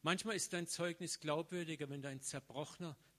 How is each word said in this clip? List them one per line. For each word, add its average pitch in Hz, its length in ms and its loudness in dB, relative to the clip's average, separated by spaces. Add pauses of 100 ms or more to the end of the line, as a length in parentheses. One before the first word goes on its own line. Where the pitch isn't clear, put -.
Manchmal 185 340 4
ist - 160 0
dein 175 160 2
Zeugnis 170 540 0
glaubwürdiger, 156 680 0
wenn 139 120 -4
du 139 80 -2
ein 135 100 -4
zerbrochener, 143 760 -6 (220)